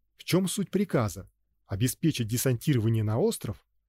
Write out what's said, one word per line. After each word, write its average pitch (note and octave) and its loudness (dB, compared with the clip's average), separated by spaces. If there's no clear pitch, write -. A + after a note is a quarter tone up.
В - -20
чём F#3 2
суть G3 -4
приказа? A#2+ -2
Обеспечить A#2+ 0
десантирование A2+ 0
на G#2+ 0
остров, G3+ -4